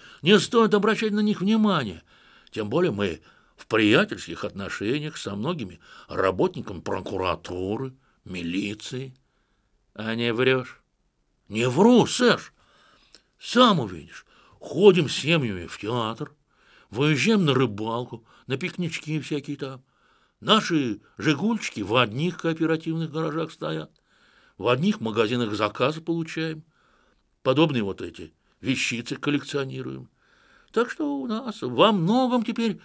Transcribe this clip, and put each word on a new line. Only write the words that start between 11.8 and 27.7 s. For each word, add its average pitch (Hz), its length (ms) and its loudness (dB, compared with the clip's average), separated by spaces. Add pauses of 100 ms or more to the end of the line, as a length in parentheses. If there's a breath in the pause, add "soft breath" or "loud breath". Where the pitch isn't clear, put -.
Серж. - 460 0 (880 soft breath)
Сам 226 400 4
увидишь. 90 440 -10 (360 soft breath)
Ходим 175 480 6
с - 60 -4
семьями 117 520 -2
в - 120 -14
театр, 117 540 -4 (580 soft breath)
выезжаем 151 540 2
на 139 100 4
рыбалку, 113 680 -2 (220 soft breath)
на 127 100 -4
пикнички 160 600 -6
всякие 143 380 -6
там. 135 260 -12 (580)
Наши 147 600 2 (180 soft breath)
«Жигульчики» 151 640 0
в 101 160 0
одних 131 420 0
кооперативных 160 720 -2
гаражах 160 420 -4
стоят, 156 380 -8 (680 soft breath)
в 98 120 0
одних 165 320 2
магазинах 110 540 0
заказы 123 460 -2
получаем, 160 640 -6 (800)
подобные 131 400 4